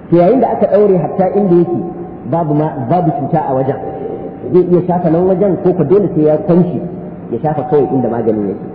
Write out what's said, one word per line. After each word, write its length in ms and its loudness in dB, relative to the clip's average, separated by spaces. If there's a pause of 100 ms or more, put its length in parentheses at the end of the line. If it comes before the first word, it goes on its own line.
To 120 0
yayin 240 4
da 100 2
aka 180 0
ɗaure 300 4
hatta 320 -2
inda 260 2
yake 240 2 (440)
babu 300 -2
ma, 140 0 (160)
babu 280 0
cuta 280 -2
a 140 -4
wajen. 260 -2 (640)
Zai 180 2
iya 200 4
shafa 280 0
nan 160 2
wajen 320 2
ko 160 0
ko 100 0
dole 260 4
sai 140 0
ya 140 4
kwanci 400 2 (500)
ya 120 -6
shafa 240 -2
kawai 220 2
inda 220 0
maganin 420 -2
yake. 260 -8